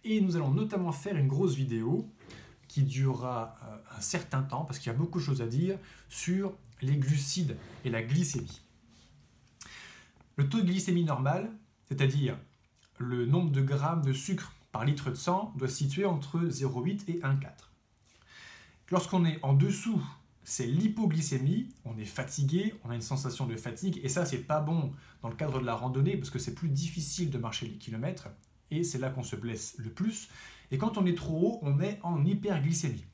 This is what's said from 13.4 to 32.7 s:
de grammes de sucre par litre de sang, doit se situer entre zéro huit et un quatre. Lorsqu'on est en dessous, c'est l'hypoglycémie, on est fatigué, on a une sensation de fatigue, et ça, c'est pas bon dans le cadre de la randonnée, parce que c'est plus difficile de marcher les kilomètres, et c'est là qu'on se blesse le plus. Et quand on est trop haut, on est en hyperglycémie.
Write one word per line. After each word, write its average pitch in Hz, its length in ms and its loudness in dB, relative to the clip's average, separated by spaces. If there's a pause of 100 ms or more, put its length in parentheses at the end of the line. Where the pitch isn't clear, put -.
de 135 80 4
grammes 143 440 2
de 135 80 2
sucre - 420 -4 (180)
par 110 120 -2
litre 139 260 2
de - 40 -4
sang, 190 420 0
doit 131 120 -2
se - 80 -2
situer 175 300 0
entre 170 420 0
zéro 131 340 -2
huit 196 260 -2
et 170 140 -4
un 139 140 2
quatre. - 300 -8 (1200)
Lorsqu'on 180 340 4
est 160 180 2
en 139 100 4
dessous, 196 480 4 (440)
c'est - 220 -2
l'hypoglycémie, 165 1040 2 (140)
on 110 140 -8
est 110 60 -6
fatigué, 170 680 0 (100)
on 117 60 -8
a 120 40 -4
une 117 60 -4
sensation 135 460 -4
de 110 100 -4
fatigue, 120 480 -4
et 131 40 -2
ça, 170 160 0
c'est - 140 -2
pas 151 220 0
bon 151 320 0 (300)
dans 117 60 -6
le 113 60 -6
cadre 135 240 -2
de 123 80 -2
la 117 80 0
randonnée, 135 420 0
parce - 140 -6
que - 80 -6
c'est - 160 -6
plus 165 140 -4
difficile 160 640 -2
de 131 80 -4
marcher 113 280 -4
les 104 120 -12
kilomètres, 113 500 -6 (420)
et 160 140 0
c'est 147 140 -2
là 131 120 -2
qu'on 131 140 -6
se - 100 -6
blesse 110 440 -6
le 110 120 -8
plus. 220 380 -2 (420)
Et 135 80 -2
quand 208 200 0
on 185 80 6
est 175 100 4
trop 160 240 -2
haut, 220 220 4
on 143 180 2
est 202 240 0
en 156 200 2
hyperglycémie. 165 880 2